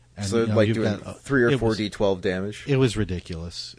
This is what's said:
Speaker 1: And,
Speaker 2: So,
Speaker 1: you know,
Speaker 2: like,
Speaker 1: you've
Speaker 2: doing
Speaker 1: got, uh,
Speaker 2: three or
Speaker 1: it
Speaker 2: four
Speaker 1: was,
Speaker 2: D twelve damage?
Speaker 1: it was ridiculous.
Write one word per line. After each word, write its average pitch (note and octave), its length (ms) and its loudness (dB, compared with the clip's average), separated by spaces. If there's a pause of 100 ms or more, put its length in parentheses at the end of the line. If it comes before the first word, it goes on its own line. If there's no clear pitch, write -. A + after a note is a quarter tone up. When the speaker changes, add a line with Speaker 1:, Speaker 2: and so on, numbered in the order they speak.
(160)
Speaker 1:
And, G2+ 100 -6
Speaker 2:
So, A2+ 140 0
Speaker 1:
you A#2 80 2
know, G#2+ 80 0
Speaker 2:
like, G#2+ 120 4
Speaker 1:
you've A2+ 80 0
Speaker 2:
doing G#2+ 220 -2
Speaker 1:
got, - 80 -14
uh, F#2+ 80 -12
Speaker 2:
three C3+ 300 2
or A#2+ 60 6
Speaker 1:
it C3 100 2
Speaker 2:
four A2+ 100 2
Speaker 1:
was, A2 80 0
Speaker 2:
D G#2+ 100 -2
twelve F#2+ 320 0
damage? F#2+ 460 -4
Speaker 1:
it C#3 100 2
was A#2+ 200 4
ridiculous. F2 840 -6